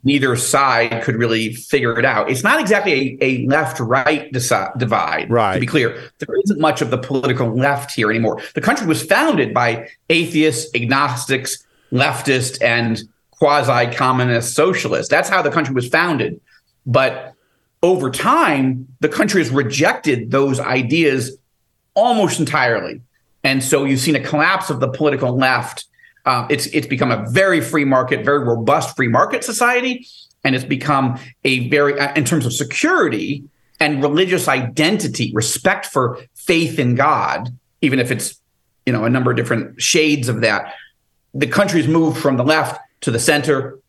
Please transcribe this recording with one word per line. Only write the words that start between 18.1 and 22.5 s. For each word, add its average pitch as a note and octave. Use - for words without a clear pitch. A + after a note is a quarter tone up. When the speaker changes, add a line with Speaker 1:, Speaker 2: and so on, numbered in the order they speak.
Speaker 1:
time, C#3+
the D3+
country G#3
has C3+
rejected B2+
those C3+
ideas C3
almost G#3+
entirely. B2